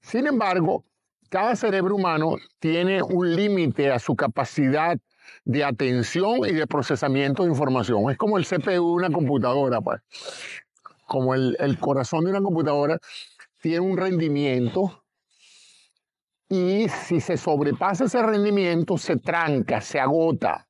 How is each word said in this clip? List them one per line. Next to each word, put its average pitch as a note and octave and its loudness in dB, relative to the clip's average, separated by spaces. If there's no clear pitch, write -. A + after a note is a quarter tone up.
Sin B3+ -2
embargo, F#3+ 0
cada G#3+ 0
cerebro F#3+ 0
humano E3 0
tiene F3 0
un F3+ 0
límite E3 2
a B2 0
su C#3 -2
capacidad C#3+ 0
de C#3+ 0
atención C3+ 0
y F#3+ 0
de D#3+ 0
procesamiento C#3 0
de E3+ 2
información. B2+ 2
Es C3+ -4
como G#3 2
el E3 0
C F#3 -2
P F3+ 0
U E3+ 2
de F3 0
una F3 0
computadora, C3 0
pues. - -4
Como C3 0
el, C3 0
el C#3 0
corazón C#3+ -2
de F#3 0
una G3 0
computadora D#3 0
tiene E3 0
un F#3 0
rendimiento, D#3+ 0
y F#3+ 2
si E3 -2
se F3 -4
sobrepasa E3 0
ese A#3+ 0
rendimiento, G3+ 2
se - -2
tranca, D3 0
se - -6
agota. C#3+ 0